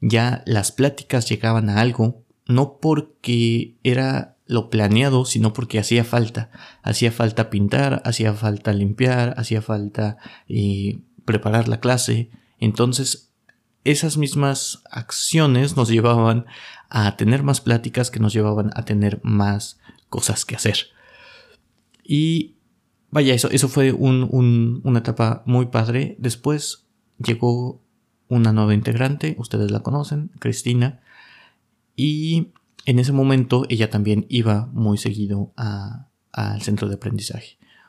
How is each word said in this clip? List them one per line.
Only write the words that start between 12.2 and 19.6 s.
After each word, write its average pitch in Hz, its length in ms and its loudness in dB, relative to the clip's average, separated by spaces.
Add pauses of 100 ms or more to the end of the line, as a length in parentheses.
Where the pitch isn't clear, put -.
Entonces, 123 720 -2 (500)
esas 147 360 0
mismas 139 720 -2
acciones 131 840 0
nos 120 120 2
llevaban 117 580 4 (440)
a 104 260 0
tener 123 260 2
más 139 180 0
pláticas, 117 500 -2
que 110 100 -4
nos 107 140 2
llevaban 107 400 0
a 113 100 -6
tener 104 400 0
más 101 560 0 (280)